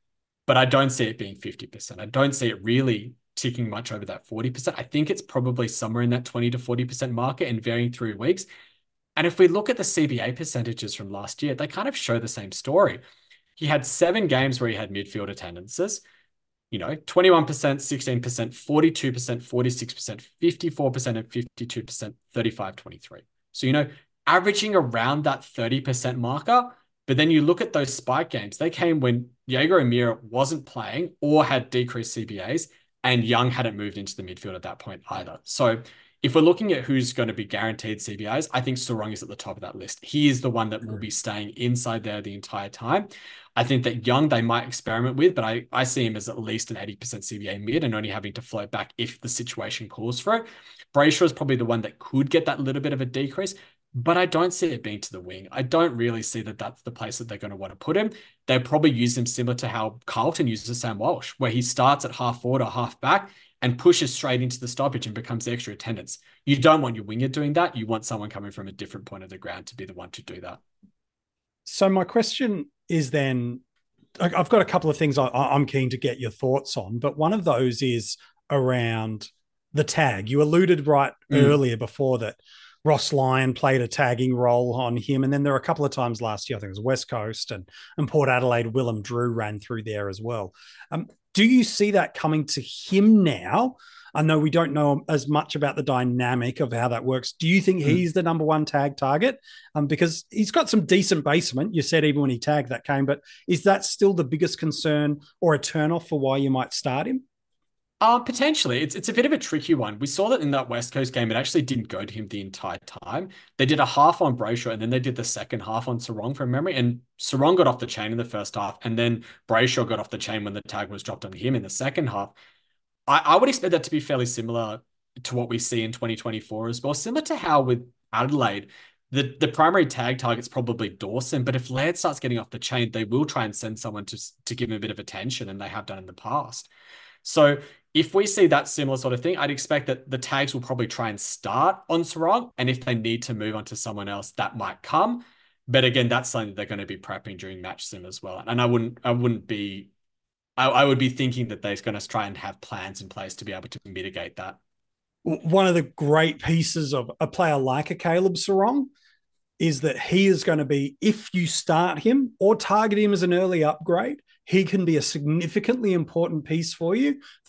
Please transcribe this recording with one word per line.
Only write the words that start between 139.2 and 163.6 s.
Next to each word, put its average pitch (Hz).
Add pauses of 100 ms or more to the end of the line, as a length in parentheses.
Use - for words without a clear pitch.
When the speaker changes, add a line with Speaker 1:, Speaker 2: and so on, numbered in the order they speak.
Speaker 1:
thing, 170
I'd 143
expect 139
that 131
the 131
tags 139
will 131
probably 127
try 117
and 104
start 143 (100)
on 170
Serong, 185
and 127
if 127
they 127
need 113
to 123
move 107
on 107
to 107
someone 104
else, 101
that 104
might 98
come. 226 (420)
But 127
again, 127
that's 123
something 104
they're 101
gonna 101
be 95
prepping 95
during 95
match 92
sim 92
as 95
well. 92
And 120
I 123
wouldn't, 120
I 127
wouldn't 120
be, 101 (640)
I, 131
I 131
would 135
be 131
thinking 127
that 104
they're 101
gonna 104
try 107
and 101
have 98
plans 98
in 95
place 190
to -
be 101
able 92
to -
mitigate 92
that. 95 (640)
Speaker 2:
W-, 160
one 190
of 180
the 170
great 151
pieces 160
of 120 (100)
a -
player 160
like 135
a 175
Caleb 180
Serong 208 (760)
is 151
that 151
he 190
is 185
gonna 156
be, 139
if -
you 175
start 165
him 254
or 196
target 208
him 208
as 175
an 180
early 180